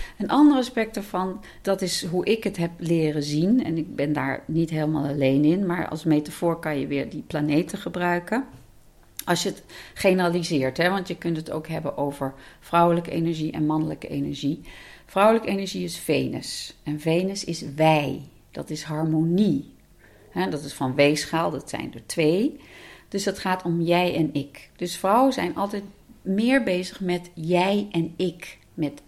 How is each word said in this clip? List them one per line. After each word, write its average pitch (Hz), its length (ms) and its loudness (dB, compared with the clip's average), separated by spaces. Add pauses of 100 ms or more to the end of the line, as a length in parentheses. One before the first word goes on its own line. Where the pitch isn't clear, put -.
(180)
Een 202 120 -6
ander 285 280 8
aspect 233 400 -2
ervan, 185 460 -4 (180)
dat 196 200 0
is 180 240 -4
hoe 180 200 0
ik 220 180 2
het - 140 -4
heb 170 200 -2
leren 160 460 0
zien. 165 400 2
En 165 140 -2
ik - 180 -6
ben 147 180 0
daar 135 340 -2
niet 160 220 0
helemaal 156 380 0
alleen 139 380 2
in, 185 200 4
maar 175 220 -2
als 160 160 -8
metafoor 160 560 0
kan 151 200 -4
je 139 80 -4
weer 139 220 -4
die 147 180 -10
planeten 151 500 0
gebruiken. 175 680 -2 (800)
Als 170 180 0
je 202 60 -2
het - 140 -10 (300)
generaliseert, 170 840 2
hè, 170 120 4
want 190 180 -2
je 175 100 -6
kunt 170 200 -2
het 160 140 -8
ook 156 160 -8
hebben 160 300 -6
over 139 360 -4 (260)
vrouwelijke 170 520 2
energie 165 400 -2
en 151 140 0
mannelijke 156 420 -2
energie. 143 540 -4 (440)
Vrouwelijke 220 440 4
energie 190 340 -4
is 170 140 -8
Venus. - 840 -4
En 151 160 -6
Venus 180 440 0
is 165 200 -8 (120)
wij. 151 460 2 (300)
Dat - 180 -10
is 151 140 -8
harmonie. 160 920 0 (560)
Hè, 185 200 -2
dat 156 140 -6
is 143 100 -12
van 131 220 -4
weegschaal, 151 560 4
dat - 180 -8
zijn - 240 -8
er - 120 -16
twee. 170 540 0 (480)
Dus 202 160 -6
dat 196 160 -2
gaat 185 240 -2
om 170 180 0
jij 175 340 2
en 156 180 2
ik. - 420 -8
Dus 175 220 -8
vrouwen 247 360 4
zijn 175 220 -4
altijd 202 280 -4 (380)
meer 226 420 2
bezig 185 360 -2
met 175 340 -4
jij 180 580 2
en 165 260 -2
ik, - 400 -6 (160)
met 147 340 -4